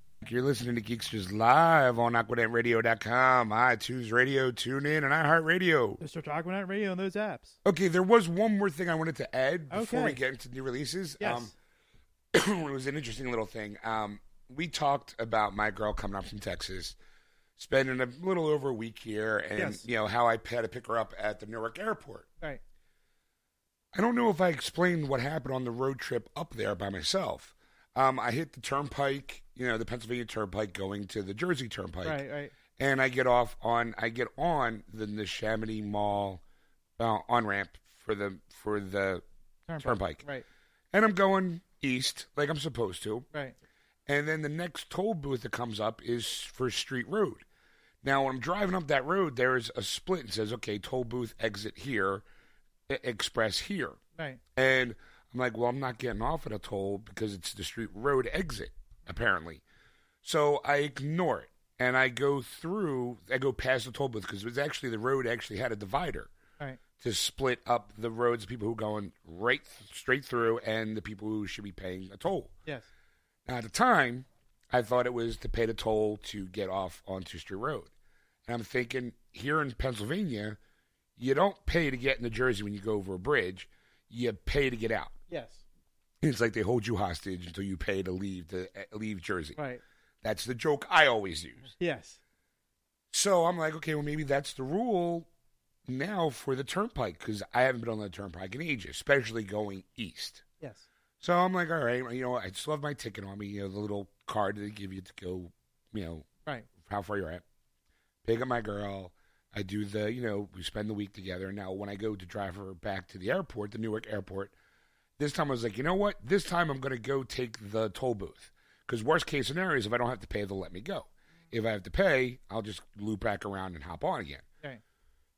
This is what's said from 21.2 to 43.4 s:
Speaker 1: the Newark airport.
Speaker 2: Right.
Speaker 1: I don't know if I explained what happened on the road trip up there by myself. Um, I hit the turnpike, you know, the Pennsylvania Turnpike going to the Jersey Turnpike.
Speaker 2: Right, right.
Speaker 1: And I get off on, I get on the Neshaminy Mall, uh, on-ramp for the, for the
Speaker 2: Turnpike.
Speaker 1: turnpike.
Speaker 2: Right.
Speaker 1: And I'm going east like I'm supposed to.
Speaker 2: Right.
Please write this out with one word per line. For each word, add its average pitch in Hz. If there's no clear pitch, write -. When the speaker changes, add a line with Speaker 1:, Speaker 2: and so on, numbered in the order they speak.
Speaker 1:
the 107
Newark 113
airport. 220
Speaker 2:
Right. 143
Speaker 1:
I 185
don't 240
know 240
if 175
I 180
explained 165
what 131
happened 131
on 127
the 120
road 131
trip -
up 156
there 104
by 98
myself. 110
Um, 131
I 117
hit 143
the 120
turnpike, 139
you 127
know, 117
the 113
Pennsylvania 120
Turnpike 104
going 98
to 101
the 95
Jersey 135
Turnpike. 92
Speaker 2:
Right, 139
right. 143
Speaker 1:
And 135
I 131
get 127
off 120
on, 117
I 117
get 117
on 135
the 110
Neshaminy 107
Mall, 101
uh, 113
on-ramp 104
for -
the, 98
for 107
the 95
Speaker 2:
Turnpike. 156
Speaker 1:
turnpike. 95
Speaker 2:
Right. 135
Speaker 1:
And 208
I'm 214
going 190
east 127
like 147
I'm 156
supposed 120
to. 113
Speaker 2:
Right. 139